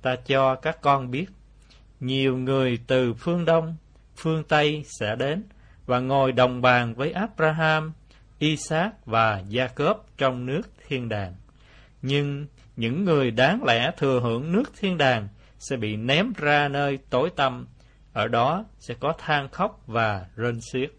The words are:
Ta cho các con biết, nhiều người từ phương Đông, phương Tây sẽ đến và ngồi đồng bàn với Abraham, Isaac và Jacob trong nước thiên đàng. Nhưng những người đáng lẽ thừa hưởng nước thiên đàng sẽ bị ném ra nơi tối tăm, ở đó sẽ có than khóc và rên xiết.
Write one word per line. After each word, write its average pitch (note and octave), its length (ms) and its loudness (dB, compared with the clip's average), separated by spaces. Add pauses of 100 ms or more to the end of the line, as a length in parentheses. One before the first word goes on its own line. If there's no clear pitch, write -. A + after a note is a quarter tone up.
Ta B2+ 140 -2
cho C3+ 380 2
các D#3 280 -6
con C3+ 280 2
biết, D3+ 160 -4 (720)
nhiều C3 360 0
người C3 500 0
từ B2+ 280 2
phương E3+ 300 -2
Đông, E3 320 2 (400)
phương D#3+ 280 -2
Tây D3+ 400 2 (160)
sẽ A2 160 -2
đến D3 280 -2 (420)
và B2 140 2
ngồi C3 320 2
đồng B2 300 2
bàn B2 320 4
với C#3 180 -4
Abraham, D#3 800 0 (460)
Isaac D#3 680 -2
và A2 420 2
Jacob B2+ 460 -2 (240)
trong B2+ 280 0
nước C#3+ 160 -4 (260)
thiên B2 200 -4
đàng. G2 260 -6 (680)
Nhưng C#3+ 440 -2 (300)
những B2 280 -2
người C#3+ 260 2
đáng C3 340 2
lẽ A#2+ 320 2
thừa C3+ 240 2
hưởng B2 320 -2
nước A#3+ 260 0
thiên F#3 200 -2
đàng A#2+ 300 2 (300)
sẽ - 180 -6
bị G#2+ 200 -4
ném D3 400 0
ra D3 320 2
nơi C#3 300 -2 (120)
tối C#3+ 260 2
tăm, B2 300 0 (460)
ở A2 160 0
đó C3+ 360 2 (140)
sẽ - 220 -12
có C#3+ 180 -2
than C#3+ 300 -2
khóc - 380 -6
và G#2+ 400 -2 (100)
rên A#2 240 -4 (120)
xiết. C3+ 260 -4